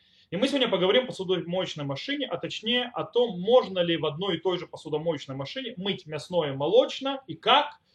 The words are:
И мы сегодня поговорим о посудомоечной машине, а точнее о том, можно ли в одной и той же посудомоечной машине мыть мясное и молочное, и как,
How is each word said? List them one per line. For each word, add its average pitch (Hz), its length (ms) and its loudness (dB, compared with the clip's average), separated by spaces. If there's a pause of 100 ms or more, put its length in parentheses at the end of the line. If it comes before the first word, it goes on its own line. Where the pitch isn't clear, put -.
(300)
И 160 60 -6
мы 247 140 2
сегодня 254 180 0
поговорим 190 380 2
о - 20 -10
посудомоечной 175 800 -4
машине, 254 420 -6
а - 80 -6
точнее 240 580 -2
о 160 120 -4
том, 240 340 0
можно 202 400 6
ли 170 160 2
в 156 100 -2
одной 165 300 -2
и 160 60 -4
той 180 160 2
же 180 100 -8
посудомоечной 151 720 -4
машине 254 400 -8
мыть 190 280 -4
мясное 151 460 -2
и - 20 -4
молочное, 262 760 2
и 160 60 -8
как, 277 460 2 (160)